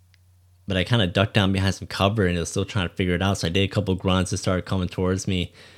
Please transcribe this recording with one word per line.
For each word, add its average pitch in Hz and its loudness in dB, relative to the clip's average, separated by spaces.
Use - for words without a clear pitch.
but 95 -2
I 90 2
kinda 107 2
ducked 95 0
down 98 4
behind 98 0
some - -12
cover 98 2
and 87 0
it 85 -2
was 82 -4
still 98 -2
trying 90 -4
to - -10
figure 90 0
it 87 0
out. 95 2
So - -4
I 82 0
did 95 2
a 98 0
couple 92 0
grunts, 92 0
it 92 -4
started 92 -2
coming 92 -2
towards 95 -2
me. 90 -2